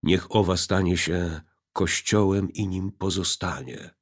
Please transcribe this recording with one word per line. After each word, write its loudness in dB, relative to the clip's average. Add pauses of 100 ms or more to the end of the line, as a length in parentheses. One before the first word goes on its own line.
Niech 2
owa 4
stanie 2
się -2 (320)
kościołem 2
i -2
nim -4
pozostanie. -4